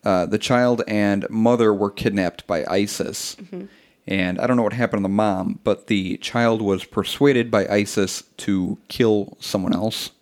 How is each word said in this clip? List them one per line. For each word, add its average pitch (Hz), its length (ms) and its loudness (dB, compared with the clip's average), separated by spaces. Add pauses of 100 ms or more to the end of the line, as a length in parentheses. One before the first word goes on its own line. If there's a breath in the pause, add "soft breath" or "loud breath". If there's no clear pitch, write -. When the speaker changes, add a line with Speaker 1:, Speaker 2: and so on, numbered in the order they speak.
Speaker 1:
uh, 92 220 2
the 104 140 -2
child 123 480 2
and 101 420 0
mother 113 440 4
were 101 180 0
kidnapped 98 560 -2
by 85 180 -2
isis. - 720 -4
Speaker 2:
Mm-hmm. 185 300 -14 (420 loud breath)
Speaker 1:
And 92 320 -2
I - 80 0
don't 127 100 2
know 120 60 2
what 104 100 0
happened 113 280 -2
to - 20 0
the 95 60 0
mom, 98 560 0
but 101 220 -2
the 95 300 0
child 117 440 0
was 98 240 0
persuaded 120 680 2
by 104 160 2
isis 104 560 0 (140)
to 95 400 -2 (100)
kill 107 540 0
someone 92 320 -2
else - 380 -4 (100)